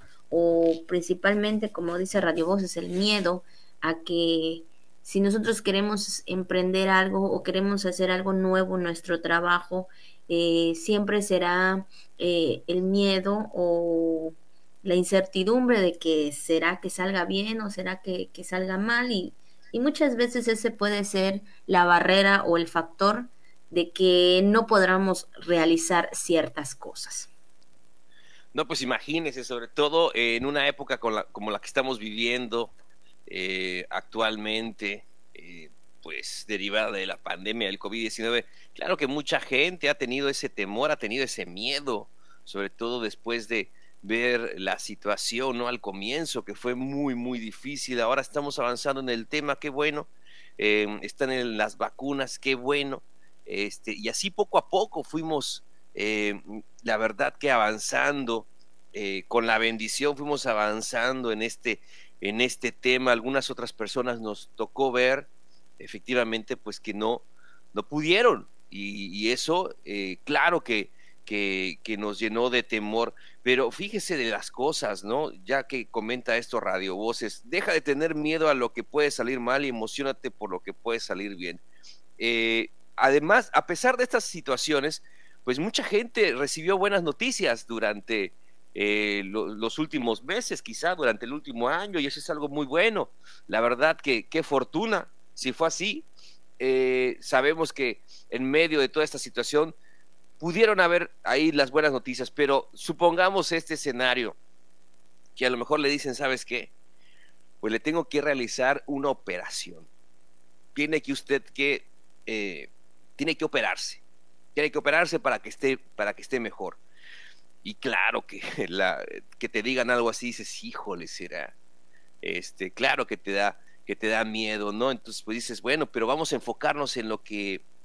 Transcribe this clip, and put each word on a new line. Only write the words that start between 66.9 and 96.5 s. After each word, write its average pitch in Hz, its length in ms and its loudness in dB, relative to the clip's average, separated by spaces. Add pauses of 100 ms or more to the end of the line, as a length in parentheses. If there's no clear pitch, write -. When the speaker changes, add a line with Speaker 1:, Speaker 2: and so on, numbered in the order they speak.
Speaker 2:
no, 110 300 0 (500)
no 107 140 -4
pudieron. 156 600 4 (220)
Y, 101 380 -6
y 104 240 0
eso, 165 520 0
eh, 98 420 -6
claro 147 380 2
que, 107 280 -2 (320)
que, 95 580 -2
que 110 160 -6
nos 104 220 -4
llenó 113 320 0
de 123 100 4
temor. 110 540 -2 (280)
Pero 123 260 4
fíjese 190 480 -4
de 117 140 0
las 101 180 -4
cosas, 123 540 -2
¿no? 131 280 -2 (120)
Ya 135 240 0
que 123 180 -6
comenta 117 500 -2
esto 117 240 -2
Radio 95 360 0
Voces, 110 500 -4
deja 175 280 0
de 160 80 2
tener 147 340 0
miedo 156 340 2
a 143 60 6
lo 123 180 0
que 113 100 -4
puede 147 280 2
salir 123 280 -2
mal 127 260 2
y 135 40 -2
emociónate 123 640 -4
por 104 180 -10
lo 92 120 -6
que 98 120 -8
puede 117 260 -2
salir 101 360 -4
bien. 87 240 -8 (580)
Eh, 113 520 2 (260)
además, 147 580 6
a 147 140 4
pesar 247 300 4
de 247 60 2
estas 247 200 2
situaciones, 147 800 0 (400)
pues 127 160 0
mucha 220 240 0
gente 208 500 2
recibió 156 460 0
buenas 196 240 4
noticias 160 640 0
durante, 107 640 0 (400)
eh, 104 520 2
lo-, 95 220 -2
los 110 300 -4
últimos 123 460 -2
meses, 190 400 -4
quizá 165 320 -2
durante 120 300 2
el 123 80 -6
último 123 360 -2
año, 180 300 0
y 139 80 0
eso - 120 -6
es - 120 -8
algo 147 180 -2
muy 143 160 -2
bueno. 175 460 2 (360)
La 110 140 2
verdad 123 400 4
que 120 240 2
qué 160 160 0
fortuna, 165 680 0 (280)
si 127 180 -4
fue 165 140 2
así. 214 360 -2 (540)